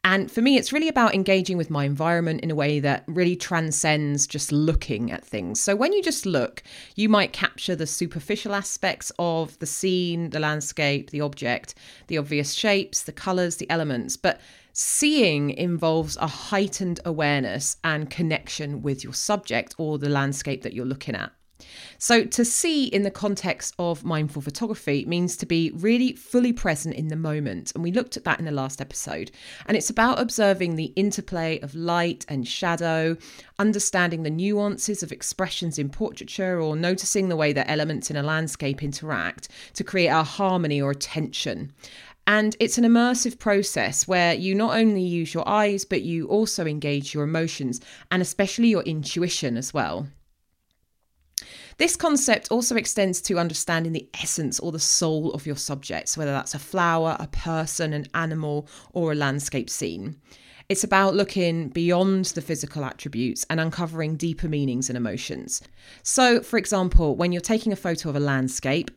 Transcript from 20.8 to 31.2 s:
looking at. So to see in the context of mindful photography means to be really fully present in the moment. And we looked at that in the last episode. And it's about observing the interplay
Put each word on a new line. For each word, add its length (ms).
looking 300
at. 160
So 280
to 180
see 420
in 180
the 80
context 680
of 240
mindful 380
photography 640
means 320
to 80
be 300
really 380
fully 380
present 440
in 120
the 80
moment. 580
And 100
we 80
looked 260
at 80
that 140
in 60
the 60
last 300
episode. 500
And 120
it's 120
about 300
observing 560
the 200
interplay 640